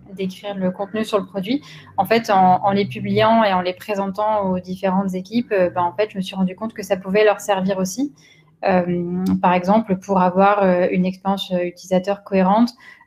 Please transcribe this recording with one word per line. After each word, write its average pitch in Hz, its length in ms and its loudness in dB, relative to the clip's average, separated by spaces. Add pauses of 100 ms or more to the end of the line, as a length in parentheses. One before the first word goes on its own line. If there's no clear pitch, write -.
(140)
d'écrire 196 420 -8
le 185 160 -2
contenu 202 320 -6
sur 214 160 -2
le 190 60 -8
produit. 208 360 -6 (360)
En 190 80 0
fait, 226 260 0
en, 185 320 4
en 196 80 2
les 202 140 0
publiant 214 580 2
et 202 100 2
en 180 80 0
les 180 120 -2
présentant 202 760 -2
aux 185 100 0
différentes 185 540 -2
équipes, 214 380 -4
euh, 185 180 2
ben, 175 140 -2
en 175 100 -2
fait, 208 180 0
je 202 60 -10
me 190 60 -6
suis 190 120 -10
rendu 185 200 -2
compte 226 180 -8
que 220 80 -10
ça 190 160 -2
pouvait 196 280 2
leur 202 160 2
servir 190 360 0
aussi. 190 360 -4 (520)
Euh, 180 580 0 (180)
par 185 120 4
exemple, 190 440 2
pour 190 220 -2
avoir, 196 440 4
euh, 180 280 2
une 185 140 0
expérience, 190 480 -4
euh, 180 100 0
utilisateur 185 640 -4
cohérente, 196 460 2 (360)